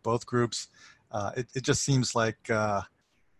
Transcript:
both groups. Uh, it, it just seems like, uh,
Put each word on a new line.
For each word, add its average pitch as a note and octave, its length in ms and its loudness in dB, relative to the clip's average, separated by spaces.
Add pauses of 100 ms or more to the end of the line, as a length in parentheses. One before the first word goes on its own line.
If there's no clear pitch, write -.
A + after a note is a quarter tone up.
both A#2 240 0
groups. A#2+ 400 0 (440)
Uh, G2+ 240 -4
it, B2 200 -6
it B2+ 80 -6
just C3 180 2
seems C3 340 2
like, A2+ 360 0
uh, G#2+ 320 0 (560)